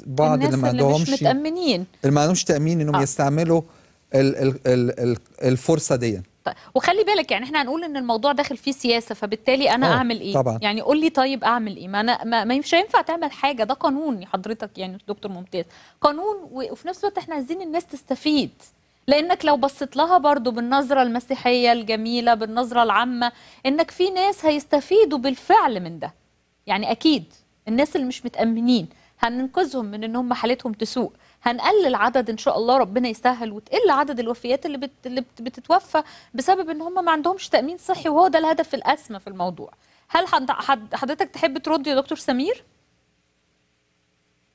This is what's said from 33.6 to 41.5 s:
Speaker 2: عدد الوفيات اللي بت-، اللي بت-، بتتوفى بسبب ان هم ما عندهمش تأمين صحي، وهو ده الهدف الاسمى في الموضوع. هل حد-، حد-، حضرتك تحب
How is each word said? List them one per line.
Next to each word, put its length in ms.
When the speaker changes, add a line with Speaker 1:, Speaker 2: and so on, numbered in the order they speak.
Speaker 2:
عدد 300
الوفيات 460
اللي 120
بت-، 280
اللي 160
بت-، 200
بتتوفى 640
بسبب 360
ان 120
هم 240
ما 60
عندهمش 380
تأمين 280
صحي، 320
وهو 180
ده 120
الهدف 340
الاسمى 460
في 80
الموضوع. 440
هل 200
حد-، 240
حد-، 440
حضرتك 340
تحب 280